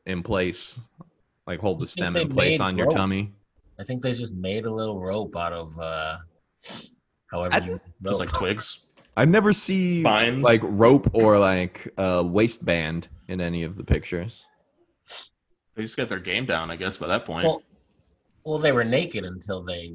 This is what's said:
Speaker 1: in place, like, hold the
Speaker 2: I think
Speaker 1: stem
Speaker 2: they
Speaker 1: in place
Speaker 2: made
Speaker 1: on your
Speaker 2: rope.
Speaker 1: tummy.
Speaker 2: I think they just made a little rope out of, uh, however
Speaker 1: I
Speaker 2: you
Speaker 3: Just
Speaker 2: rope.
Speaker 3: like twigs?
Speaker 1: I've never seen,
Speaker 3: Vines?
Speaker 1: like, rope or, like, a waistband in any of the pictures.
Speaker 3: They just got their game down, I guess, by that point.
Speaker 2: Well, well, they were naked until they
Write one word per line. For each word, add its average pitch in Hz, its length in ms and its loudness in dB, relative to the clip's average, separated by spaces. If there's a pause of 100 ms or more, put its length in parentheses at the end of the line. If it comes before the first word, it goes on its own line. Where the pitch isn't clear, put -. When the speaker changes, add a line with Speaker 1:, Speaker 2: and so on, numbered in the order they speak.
Speaker 1:
in 92 160 -4
place, 92 560 -4 (680)
like, 87 140 -8
hold 95 200 0
the 85 40 -6
Speaker 2:
I - 20 -4
think - 40 -10
Speaker 1:
stem 180 220 -4
Speaker 2:
they - 100 0
Speaker 1:
in 156 60 -2
place 135 320 2
Speaker 2:
made 98 40 0
Speaker 1:
on 95 140 -2
your 90 80 0
Speaker 2:
rope. 156 80 4
Speaker 1:
tummy. 98 380 0 (480)
Speaker 2:
I 98 40 -14
think 127 180 -6
they 127 120 -2
just 113 200 -8
made 95 320 -4
a 113 40 -4
little 110 300 -4
rope 95 360 -6
out 85 160 -4
of, 82 280 -10
uh, 80 380 -6 (1080)
however 90 280 -4
Speaker 1:
I - 40 2
Speaker 2:
you 90 220 -4 (240)
Speaker 3:
Just 98 160 -2
Speaker 2:
rope. - 0 -
Speaker 3:
like 87 120 -6
twigs? - 520 -4 (320)
Speaker 1:
I've 127 120 6
never 208 240 6
seen, 180 520 0
Speaker 3:
Vines? 120 400 4
Speaker 1:
like, 117 180 8
rope 110 500 6
or, 107 260 6
like, 95 600 2
a 90 240 2
waistband 87 840 0 (180)
in 92 140 -6
any 85 240 -2
of 85 120 -8
the - 80 -12
pictures. - 600 -4 (1300)
Speaker 3:
They 110 80 -6
just 110 140 -8
got 127 120 -2
their 95 120 -4
game 95 260 -2
down, 82 240 -2
I 82 60 -8
guess, 92 220 -6
by - 100 -6
that 104 180 0
point. 85 200 -2
Speaker 2:
Well, 156 160 0 (800)
well, 156 140 -2
they 151 140 2
were 120 120 2
naked 117 400 -2
until 90 400 -8
they 87 300 -10